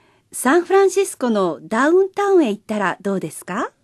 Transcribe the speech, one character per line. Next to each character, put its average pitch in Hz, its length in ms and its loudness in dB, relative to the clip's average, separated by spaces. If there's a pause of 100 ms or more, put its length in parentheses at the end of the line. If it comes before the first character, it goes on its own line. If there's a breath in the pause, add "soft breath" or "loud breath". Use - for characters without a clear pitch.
(340 soft breath)
サ 277 240 0
ン 339 80 2
フ 370 80 -2
ラ 392 100 6
ン 381 80 2
シ 392 140 0
ス - 120 -10
コ 247 120 -2
の 185 320 -2
ダ 220 260 -2
ウ 370 160 4
ン 381 60 -2
タ 403 160 -4
ウ 392 140 4
ン 294 60 4
へ 220 40 0
行 208 100 -4
っ - 20 -20
た 214 180 -6
ら 180 220 -2
ど 196 120 -4
う 190 80 -2
で 156 100 -8
す - 140 -18
か？ 240 260 -6 (120)